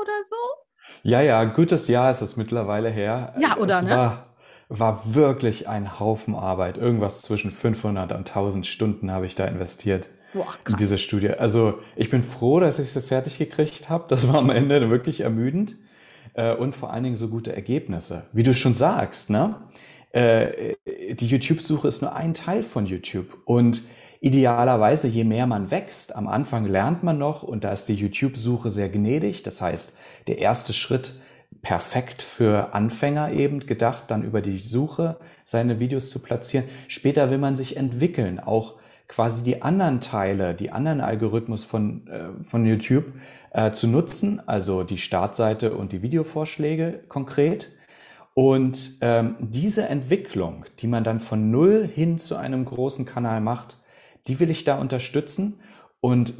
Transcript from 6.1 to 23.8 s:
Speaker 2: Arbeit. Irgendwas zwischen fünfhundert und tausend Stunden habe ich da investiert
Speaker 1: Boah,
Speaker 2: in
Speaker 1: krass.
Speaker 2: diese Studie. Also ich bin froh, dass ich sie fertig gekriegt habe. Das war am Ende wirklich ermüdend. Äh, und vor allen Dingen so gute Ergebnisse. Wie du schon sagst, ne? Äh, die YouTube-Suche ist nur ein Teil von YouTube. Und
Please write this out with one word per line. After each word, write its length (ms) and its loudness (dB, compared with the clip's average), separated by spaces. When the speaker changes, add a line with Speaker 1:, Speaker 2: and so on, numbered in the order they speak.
Speaker 2:
Arbeit. 420 -2
Irgendwas 440 0
zwischen 300 -4
fünfhundert 600 -2
und 160 -8
tausend 400 -2
Stunden 420 -2
habe 160 -4
ich 80 -10
da 120 -2
investiert 640 -4
Speaker 1:
Boah, 120 -4
Speaker 2:
in 80 -20
Speaker 1:
krass. 140 0
Speaker 2:
diese 180 2
Studie. 320 0
Also 500 2
ich 140 -2
bin 120 4
froh, 380 2
dass 200 2
ich 120 -6
sie 100 -4
fertig 360 -4
gekriegt 520 -2
habe. 200 -2
Das 180 4
war 80 6
am 140 6
Ende 400 4
wirklich 320 2
ermüdend. 560 -2
Äh, 200 0
und 220 -2
vor 160 -10
allen 140 -4
Dingen 120 -2
so 120 -4
gute 260 -6
Ergebnisse. 800 -4
Wie 100 6
du 100 8
schon 200 4
sagst, 560 2
ne? 260 4
Äh, 640 4
die 120 -4
YouTube-Suche 600 2
ist 140 0
nur 120 -4
ein 200 -2
Teil 280 -2
von 240 -2
YouTube. 600 -6
Und 380 4